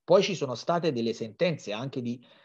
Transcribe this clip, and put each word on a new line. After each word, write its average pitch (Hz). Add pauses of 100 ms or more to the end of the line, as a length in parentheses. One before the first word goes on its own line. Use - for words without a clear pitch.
Poi 185
ci 196
sono 127
state 170
delle 117
sentenze 117
anche 131
di, 120 (200)